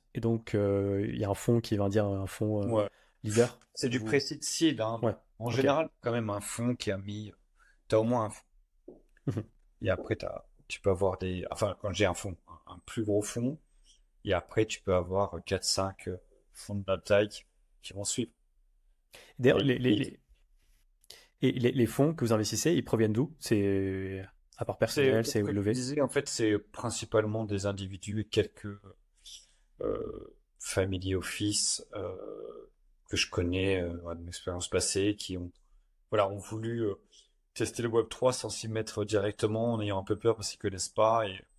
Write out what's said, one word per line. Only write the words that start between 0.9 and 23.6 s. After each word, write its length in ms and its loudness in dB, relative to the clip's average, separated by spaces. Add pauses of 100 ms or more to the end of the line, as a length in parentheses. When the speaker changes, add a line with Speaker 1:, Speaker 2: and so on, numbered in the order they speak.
Speaker 1:
il 100 -4
y 60 0
a 40 0
un 40 2
fonds 260 4
qui 160 -2
va 140 2
dire 160 4
un 220 -2
fonds, 360 -2
euh, 200 2
Speaker 2:
Ouais. 60 -4 (340)
Speaker 1:
leader. 360 2 (140)
Speaker 2:
C'est 160 -2
du 100 0
Speaker 1:
Vous 60 -6
Speaker 2:
pre-seed 380 0
seed, 360 2
hein. 220 -2
Speaker 1:
Ouais. 140 2 (240)
Speaker 2:
En 80 -4
Speaker 1:
Ok. 80 -2
Speaker 2:
général, 340 2 (100)
quand 120 -2
même, 180 0
un 120 -2
fonds 340 -2
qui 160 -4
a 60 -2
mis, 360 -10 (560)
t'as 80 4
au 60 6
moins 220 0
un 40 -4
fonds. 160 -18 (840)
Speaker 1:
Mhm. 160 -2 (400)
Speaker 2:
Et 80 0
après, 240 -2
t'as, 300 -8 (220)
tu 140 -10
peux 80 2
avoir 300 2
des, 320 -4
enfin, 280 -2
quand 140 -4
j'ai 120 2
un 100 2
fonds, 200 -10 (120)
un, 260 -20
un 140 -18
plus 160 -4
gros 180 2
fonds, 380 -4 (680)
et 80 0
après, 320 0
tu 160 -10
peux 140 2
avoir 500 0
quatre, 180 -2
cinq, 440 -2
euh, 100 -6 (360)
fonds 220 -10
de 120 -4
la 100 2
taille 320 4 (540)
qui 100 -14
vont 100 -8
suivre. 280 -2 (1040)
Speaker 1:
D'ailleurs, 220 6
Speaker 2:
Et 40 2
Speaker 1:
les, 140 4
les, 140 4
Speaker 2:
et 40 6
Speaker 1:
les, 240 -4 (1200)
et 100 4
les, 200 2
les 140 4
fonds 300 2
que 100 -2
vous 80 4
investissez, 400 2
ils 100 2
proviennent 300 2
d'où ? 260 0
C'est 840 0 (320)